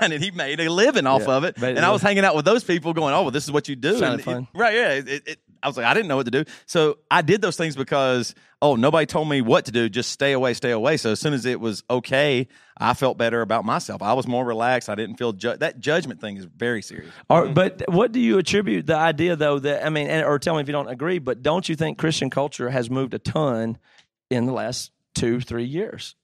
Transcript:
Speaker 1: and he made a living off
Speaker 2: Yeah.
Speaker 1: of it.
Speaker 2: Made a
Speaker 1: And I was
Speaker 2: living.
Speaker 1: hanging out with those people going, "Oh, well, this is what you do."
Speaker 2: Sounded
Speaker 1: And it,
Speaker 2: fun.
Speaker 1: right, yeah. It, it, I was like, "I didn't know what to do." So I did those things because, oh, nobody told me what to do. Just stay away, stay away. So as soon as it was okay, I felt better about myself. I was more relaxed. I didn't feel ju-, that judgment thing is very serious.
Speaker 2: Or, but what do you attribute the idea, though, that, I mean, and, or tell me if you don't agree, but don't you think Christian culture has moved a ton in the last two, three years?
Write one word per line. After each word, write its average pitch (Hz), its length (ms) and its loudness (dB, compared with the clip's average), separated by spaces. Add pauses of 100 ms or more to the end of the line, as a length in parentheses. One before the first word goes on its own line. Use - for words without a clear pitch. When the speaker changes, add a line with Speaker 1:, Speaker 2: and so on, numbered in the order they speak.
Speaker 1:
and 180 140 2
he 175 180 -4
made 156 280 -6
a 165 100 0
living 202 360 4
off 131 160 4
Speaker 2:
Yeah. 131 140 2
Speaker 1:
of 143 80 0
it. 180 160 -4
Speaker 2:
Made 127 140 -2
a - 20 -4
Speaker 1:
And 160 100 2
I 190 40 6
was 208 120 2
Speaker 2:
living. 202 140 2
Speaker 1:
hanging 196 120 4
out 156 60 4
with 151 100 0
those 220 200 4
people 170 280 -2
going, 151 220 0
"Oh, 185 80 4
well, 143 80 -2
this 143 140 -2
is 147 80 -8
what 147 160 0
you 139 80 -6
do." 160 220 0
Speaker 2:
Sounded 165 140 2
Speaker 1:
And 117 80 -4
it, - 40 -14
Speaker 2:
fun. 127 300 -6
Speaker 1:
right, 214 200 2
yeah. 226 200 2
It, 135 140 -4 (200)
it, 156 100 -12 (240)
I 139 60 -2
was 127 80 -2
like, 117 100 0
"I 135 80 6
didn't 202 140 2
know 135 80 2
what 135 100 2
to 117 60 -4
do." 147 120 2 (220)
So 156 320 2 (120)
I 170 120 6
did 190 180 2
those 180 160 0
things 160 200 -4
because, 131 580 0 (260)
oh, 143 140 4
nobody 143 320 4
told 156 220 -2
me 139 120 0
what 123 260 2
to 107 60 -8
do. 117 160 2
Just 113 220 -4
stay 139 220 0
away, 127 220 0
stay 120 180 -2
away. 123 240 0
So 110 160 0
as 104 80 -4
soon 151 140 0
as 120 120 -4
it 123 140 -2
was 107 280 -4
okay, 131 600 0 (280)
I 120 180 0
felt 127 220 0
better 117 260 0
about 107 220 0
myself. 107 380 -4
I 107 120 2
was 123 120 0
more 123 180 -2
relaxed. 120 440 0
I 104 80 -6
didn't 107 200 -6
feel 120 160 -2
ju-, 104 240 -4
that 151 220 -4
judgment 139 420 -2
thing 101 160 -10
is 95 100 -14
very 117 360 -4
serious. - 300 -16 (180)
Speaker 2:
Or, 160 160 6
but 185 400 0
what 202 240 4
do 240 80 -2
you 226 200 4
attribute 185 480 0
the 156 100 2
idea, 165 400 2
though, 143 240 2
that, 143 260 -2
I 156 40 -2
mean, 147 180 -2
and, 156 180 0
or 143 140 2
tell 165 160 0
me 151 60 0
if 135 40 -10
you 147 60 -4
don't 143 160 -4
agree, 151 320 -4
but 127 220 -4
don't 160 260 0
you 160 80 -2
think 156 220 -2
Christian 156 320 0
culture 135 400 -2
has 120 200 -2
moved 131 240 -2
a 107 60 -6
ton 117 580 -2 (520)
in 123 160 0
the 131 60 -2
last 117 380 -6 (240)
two, 120 260 0
three 120 240 -6
years? 160 600 -8